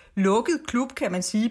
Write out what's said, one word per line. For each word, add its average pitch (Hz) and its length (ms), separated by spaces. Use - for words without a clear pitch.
lukket 220 500
klub, 247 280
kan 208 180
man 180 100
sige, 214 280